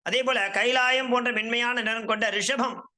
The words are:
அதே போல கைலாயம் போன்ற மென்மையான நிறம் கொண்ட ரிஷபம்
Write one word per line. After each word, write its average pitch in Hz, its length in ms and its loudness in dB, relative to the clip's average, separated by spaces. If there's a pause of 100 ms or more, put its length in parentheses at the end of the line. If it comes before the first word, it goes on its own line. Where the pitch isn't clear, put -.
அதே 240 220 0
போல 226 260 0
கைலாயம் 254 600 2
போன்ற 247 220 2
மென்மையான 233 500 -2
நிறம் 220 240 -4
கொண்ட 220 240 0
ரிஷபம் 226 680 -2